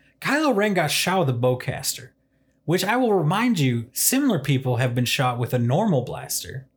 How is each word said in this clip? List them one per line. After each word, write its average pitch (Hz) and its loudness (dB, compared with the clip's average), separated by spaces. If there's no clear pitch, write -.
Kylo 269 0
Ren 202 2
got 165 0
shot 185 0
with 147 2
a 117 -2
bowcaster, 127 -2
which 180 0
I 214 0
will 247 2
remind 190 2
you, 120 0
similar 254 2
people 127 0
have 120 0
been 123 0
shot 123 0
with 123 -4
a 123 2
normal 135 2
blaster. - -10